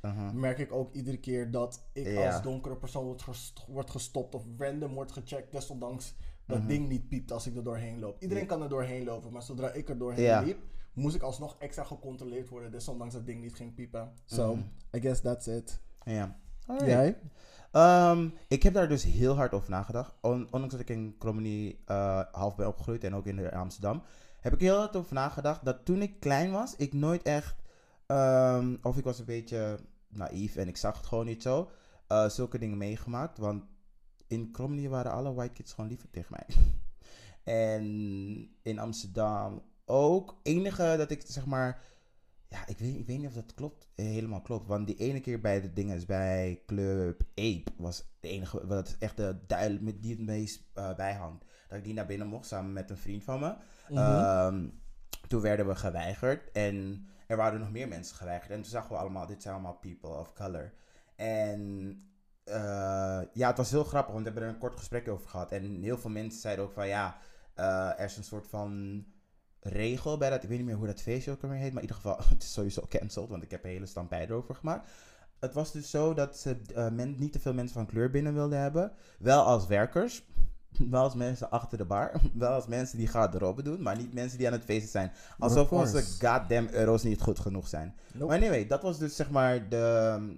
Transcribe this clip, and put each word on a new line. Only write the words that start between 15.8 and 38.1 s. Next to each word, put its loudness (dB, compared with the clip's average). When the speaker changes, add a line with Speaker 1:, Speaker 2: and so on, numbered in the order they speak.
Speaker 1:
Ja. -2
Alright. 2
Speaker 2:
Jij? 6
Speaker 1:
Ehm, 10
ik 4
heb 10
daar 6
dus 2
heel 6
hard 2
over -2
nagedacht. -4
On-, 2
ondanks -2
dat -6
ik -6
in -4
Krommenie, -2
eh, 2
half -2
ben 0
opgegroeid -4
en -2
ook -4
in -4
Amsterdam, -4
heb 2
ik 6
heel 8
hard 0
over -4
nagedacht -2
dat 0
toen 2
ik -6
klein 2
was, -4
ik -2
nooit 2
echt, 0
ehm, 4
of 2
ik 0
was -2
een -10
beetje -4
naïef -6
en -2
ik -8
zag -2
het -10
gewoon -2
niet -6
zo, 0
eh, 6
zulke -2
dingen -2
meegemaakt. -4
Want -2
in -4
Krommenie -4
waren -2
alle -4
white -4
kids -16
gewoon -8
liever -12
tegen -10
mij. -14
<laughs> 12
En 2